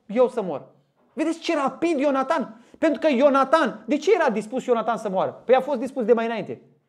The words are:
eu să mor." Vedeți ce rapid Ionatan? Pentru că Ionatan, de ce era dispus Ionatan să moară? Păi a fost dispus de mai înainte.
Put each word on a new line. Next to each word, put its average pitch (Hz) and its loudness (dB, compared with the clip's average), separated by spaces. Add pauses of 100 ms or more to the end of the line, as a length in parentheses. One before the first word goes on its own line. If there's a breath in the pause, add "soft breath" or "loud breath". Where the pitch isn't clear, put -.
eu 233 2
să - -6
mor." 160 -6 (460)
Vedeți 320 -2
ce 339 -2
rapid 285 -2
Ionatan? 277 -2 (180 loud breath)
Pentru 302 0
că 311 2
Ionatan, 269 2
de 285 0
ce 370 2
era 330 2
dispus 220 -4
Ionatan 233 0
să 220 -6
moară? 175 -2
Păi 247 4
a 254 4
fost 262 -4
dispus 254 -6
de 220 4
mai 226 0
înainte. 170 -8 (280)